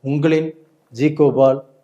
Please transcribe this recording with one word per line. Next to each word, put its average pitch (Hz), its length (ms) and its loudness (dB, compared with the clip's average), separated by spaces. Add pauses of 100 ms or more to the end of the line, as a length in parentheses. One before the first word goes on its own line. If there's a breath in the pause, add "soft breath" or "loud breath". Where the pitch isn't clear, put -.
உங்களின் 156 520 -2 (380)
ஜி 139 220 -2
கோபால். 135 520 2 (180)